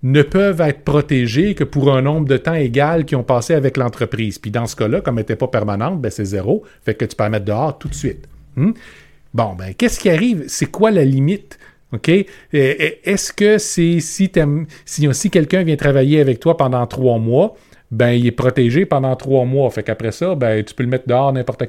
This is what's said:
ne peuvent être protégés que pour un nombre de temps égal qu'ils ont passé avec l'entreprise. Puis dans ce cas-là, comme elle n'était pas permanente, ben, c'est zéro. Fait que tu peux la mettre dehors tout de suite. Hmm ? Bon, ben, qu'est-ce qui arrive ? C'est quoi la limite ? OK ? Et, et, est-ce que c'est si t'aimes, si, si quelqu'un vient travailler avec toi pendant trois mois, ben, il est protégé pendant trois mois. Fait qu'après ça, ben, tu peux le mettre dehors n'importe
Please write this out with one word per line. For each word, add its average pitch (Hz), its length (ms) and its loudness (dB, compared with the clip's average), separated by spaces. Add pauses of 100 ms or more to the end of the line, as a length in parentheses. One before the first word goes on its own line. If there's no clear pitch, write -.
ne 135 180 4
peuvent 190 400 2
être 147 220 0
protégés 143 720 0
que 151 80 -2
pour 139 280 2
un 131 100 2
nombre 147 260 0
de 131 100 2
temps 160 160 -4
égal 147 520 0
qu'ils 143 120 -2
ont 123 60 -4
passé 123 320 0
avec 135 220 0
l'entreprise. 113 600 -4
Puis 104 140 -10
dans 117 160 -2
ce - 80 -12
cas-là, 120 260 -2
comme 123 160 -2
elle 110 40 -2
n'était 110 140 -4
pas 127 120 -2
permanente, 110 540 -2
ben, 110 100 -4
c'est 104 140 -6
zéro. 101 380 -2 (200)
Fait 113 100 -2
que 113 120 -6
tu - 100 -8
peux 107 80 -2
la 107 80 0
mettre 101 140 -4
dehors 113 340 -2
tout - 80 -10
de - 80 -10
suite. - 320 -8 (280)
Hmm ? 160 160 0 (640)
Bon, 107 220 -2
ben, 92 200 -10
qu'est-ce - 240 0
qui 208 100 2
arrive ? 175 380 2
C'est - 200 -4
quoi 214 240 0
la 180 120 4
limite ? 135 540 0 (340)
OK ? 120 180 -4
Et, 190 180 2 (260)
et, 147 560 0
est-ce - 240 -2
que 208 240 4
c'est 170 420 0
si 185 300 -2
t'aimes, 151 380 0 (180)
si, 147 280 -2
si - 180 -2
quelqu'un 180 320 2
vient 160 120 0
travailler 143 440 2
avec 135 200 2
toi 165 160 2
pendant 123 300 0
trois 123 320 0
mois, 123 380 2 (340)
ben, 120 220 2
il 120 160 4
est 117 40 2
protégé 127 540 2
pendant 131 300 0
trois 131 300 0
mois. 131 260 0
Fait 110 120 -6
qu'après 113 280 -4
ça, 175 240 -2
ben, 110 280 0
tu - 120 -16
peux 135 80 -4
le 123 60 -2
mettre 127 180 -2
dehors 135 260 2
n'importe 123 360 -4